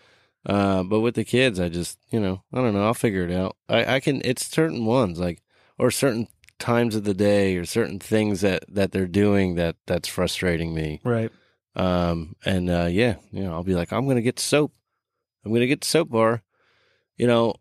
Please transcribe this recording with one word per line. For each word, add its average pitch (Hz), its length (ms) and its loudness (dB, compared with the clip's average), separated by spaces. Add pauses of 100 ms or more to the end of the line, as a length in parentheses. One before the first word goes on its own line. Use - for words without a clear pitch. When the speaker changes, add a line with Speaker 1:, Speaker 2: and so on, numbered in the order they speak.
(460)
Speaker 1:
Uh, 98 380 2
but 104 160 0
with 117 160 0
the 113 80 -2
kids, 120 360 2
I 87 100 0
just, 85 280 -6 (140)
you 117 80 0
know, 95 320 -2
I - 60 -6
don't 123 160 0
know. 101 120 2
I'll 113 80 2
figure 98 300 -2
it 87 80 -4
out. 92 240 -2 (140)
I, 113 260 2
I 135 60 0
can, 139 240 -2
it's 127 200 -2
certain 160 400 -2
ones, 110 320 2
like, 87 240 -4 (380)
or 123 100 4
certain 113 380 -2 (320)
times 117 380 2
of 104 80 -4
the 104 80 0
day 101 420 2
or 87 80 -2
certain 98 340 -4
things 104 440 0
that, 95 260 0
that 95 240 0
they're 95 160 -2
doing 98 480 2
that, 85 220 -2 (100)
that's 85 220 -2
frustrating 85 640 -2
me. 78 320 -6
Speaker 2:
Right. 113 260 -2 (460)
Speaker 1:
Um, 87 680 0
and, 90 260 0
uh, 87 220 0
yeah, 107 240 0 (160)
you 98 120 -8
know, 90 100 -6
I'll 82 100 -6
be 92 100 -2
like, 87 200 -2
"I'm 117 140 -2
gonna 127 140 2
get 120 160 -2
soap. - 360 0 (720)
I'm 107 80 -4
gonna 120 140 4
get 135 140 0
the - 60 -6
soap 160 220 2
bar." 113 340 2 (720)
You 120 120 2
know, 117 340 2